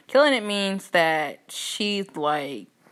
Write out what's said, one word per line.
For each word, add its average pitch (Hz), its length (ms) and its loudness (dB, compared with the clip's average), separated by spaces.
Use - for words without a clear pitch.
killing 285 260 6
it 220 80 0
means 196 480 -4
that 160 560 2
she's, 202 720 -6
like, 143 500 -4